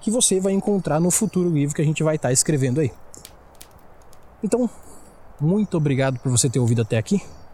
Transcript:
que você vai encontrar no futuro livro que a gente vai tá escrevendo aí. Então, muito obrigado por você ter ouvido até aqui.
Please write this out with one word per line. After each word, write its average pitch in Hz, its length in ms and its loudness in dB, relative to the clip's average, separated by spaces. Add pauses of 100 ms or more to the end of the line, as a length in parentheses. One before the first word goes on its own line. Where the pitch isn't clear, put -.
que - 100 -2
você 214 280 2
vai 196 140 0
encontrar 190 480 0
no 175 100 2
futuro 180 380 0
livro 147 260 0
que 165 80 -2
a - 20 2
gente 156 180 0
vai 156 160 2
tá 127 120 0
escrevendo 131 500 2
aí. 147 120 0 (1500)
Então, 226 260 0 (720)
muito 185 360 0
obrigado 135 440 0
por 135 100 -2
você 123 180 2
ter 123 120 0
ouvido 117 220 2
até 113 140 0
aqui. 185 240 0 (340)